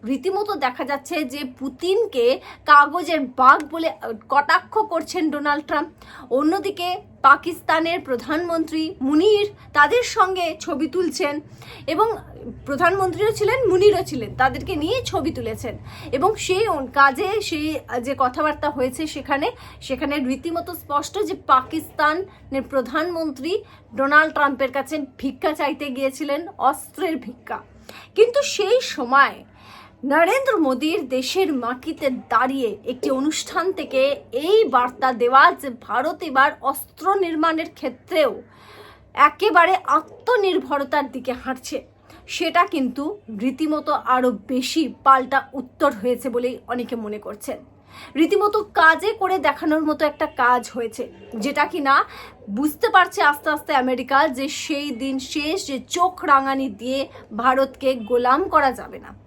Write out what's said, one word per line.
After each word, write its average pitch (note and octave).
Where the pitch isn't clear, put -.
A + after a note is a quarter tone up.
রীতিমতো G4
দেখা B3
যাচ্ছে C#4+
যে D4
পুতিনকে E4+
কাগজের D4
বাঘ C4+
বলে, E4
আহ, -
কটাক্ষ C#4+
করছেন E4
ডোনাল্ড D4
ট্রাম্প, E4
অন্যদিকে F4+
পাকিস্তানের E4
প্রধানমন্ত্রী D#4
মুনির G4+
তাদের D4
সঙ্গে F#4
ছবি D#4
তুলছেন, E4
এবং G#4+
প্রধানমন্ত্রীও F4+
ছিলেন, A4
মুনিরও F#4
ছিলেন, A3
তাদেরকে C4
নিয়ে E4
ছবি D#4+
তুলেছেন, A3+
এবং F4
সেই F#4+
অন-, C4+
কাজে C#4
সেই, D4+
আহ, -
যে C#4
কথাবার্তা D4+
হয়েছে C4
সেখানে, C#4+
সেখানে C#4
রীতিমতো E4+
স্পষ্ট C#4+
যে F#4+
পাকিস্তানের D4+
প্রধানমন্ত্রী D4+
ডোনাল্ড D4
ট্রাম্পের C4+
কাছে C#4
ভিক্ষা C4+
চাইতে D4+
গিয়েছিলেন, C#4
অস্ত্রের D#4+
ভিক্ষা। A#3+
কিন্তু A#4+
সেই A4
সময় B3+
নরেন্দ্র F#4
মোদীর D4+
দেশের C4
মাটিতে B3+
দাঁড়িয়ে C4
একটি B3+
অনুষ্ঠান D#4
থেকে C4
এই G#4
বার্তা B3+
দেওয়া B3
যে C#4
ভারত C4+
এবার C#4
অস্ত্র -
নির্মাণের D#4+
ক্ষেত্রেও C#4
একেবারে E4+
আত্মনির্ভরতার D4+
দিকে B3+
হাঁটছে। C4
সেটা E4+
কিন্তু C4+
রীতিমতো D4+
আরো B3+
বেশি C4
পাল্টা C4
উত্তর B3+
হয়েছে B3
বলেই B3
অনেকে B3
মনে G#3
করছেন। G#3
রীতিমতো G4+
কাজে E4
করে F#4
দেখানোর D4+
মতো D4+
একটা G#3
কাজ B3
হয়েছে, A#3
যেটা C#4+
কিনা C#4
বুঝতে D4
পারছে F4+
আস্তে D4
আস্তে -
আমেরিকা B3+
যে C4+
সেই C#4+
দিন C4+
শেষ, D#4
যে C4+
চোখ F#4
রাঙানি C4+
দিয়ে C4
ভারতকে C4
গোলাম B3
করা C#4+
যাবে F3+
না। -